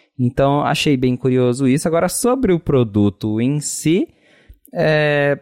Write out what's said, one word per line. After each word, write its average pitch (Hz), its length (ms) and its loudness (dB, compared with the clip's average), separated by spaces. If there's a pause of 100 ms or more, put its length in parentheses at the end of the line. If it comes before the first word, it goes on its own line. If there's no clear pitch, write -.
(160)
Então, 139 440 0
achei 139 360 0
bem 127 200 0
curioso 127 500 0
isso. 135 220 0
Agora, 165 200 0
sobre 240 440 0
o 165 80 0
produto 107 800 0
em 139 180 0
si, 170 500 -2 (640)
é, 147 680 0